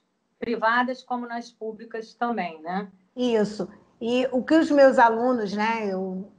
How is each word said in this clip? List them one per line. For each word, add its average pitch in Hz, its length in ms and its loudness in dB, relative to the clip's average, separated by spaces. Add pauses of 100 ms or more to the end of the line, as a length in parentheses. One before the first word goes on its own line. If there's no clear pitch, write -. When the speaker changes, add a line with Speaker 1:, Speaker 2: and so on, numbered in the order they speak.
(380)
Speaker 1:
privadas, 240 640 0
como 247 240 -8
nas 233 240 -10
públicas 220 640 -12
também, 180 480 -6
né? 185 260 -6 (280)
Speaker 2:
Isso. 214 520 0 (320)
E 247 320 0
o 254 120 0
que - 100 0
os 320 160 6
meus 269 300 6
alunos, 226 540 2
né, 220 380 -2
eu, 185 480 -8